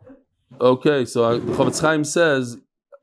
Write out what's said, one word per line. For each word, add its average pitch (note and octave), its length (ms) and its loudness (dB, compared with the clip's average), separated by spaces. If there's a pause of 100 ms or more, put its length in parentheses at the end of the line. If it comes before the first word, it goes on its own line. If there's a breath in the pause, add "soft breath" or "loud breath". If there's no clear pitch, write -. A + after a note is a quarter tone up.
(600)
okay, B2+ 460 2
so A#2+ 180 -2
I, A#2 140 0
the A#2 140 -6
Chofetz B2 280 0
Chaim D#3 240 0
says C#3 540 0 (440)